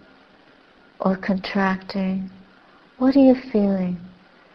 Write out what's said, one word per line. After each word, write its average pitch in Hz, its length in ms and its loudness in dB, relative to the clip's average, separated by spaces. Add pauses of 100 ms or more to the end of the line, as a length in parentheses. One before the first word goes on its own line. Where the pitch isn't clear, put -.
(1000)
or 190 180 0
contracting? 190 1120 -4 (720)
What 262 160 2
are 277 40 6
you 262 160 8
feeling? 196 640 -2 (560)